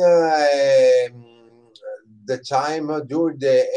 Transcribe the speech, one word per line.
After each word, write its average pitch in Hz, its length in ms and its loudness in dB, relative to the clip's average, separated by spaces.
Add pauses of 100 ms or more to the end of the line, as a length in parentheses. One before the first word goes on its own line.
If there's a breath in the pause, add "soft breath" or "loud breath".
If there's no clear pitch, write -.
uh, 139 1120 2
um, 117 600 -20 (520)
the 127 140 -6
time, 147 520 -6
uh, 151 120 -6
during 147 380 -6
the 131 260 2 (120)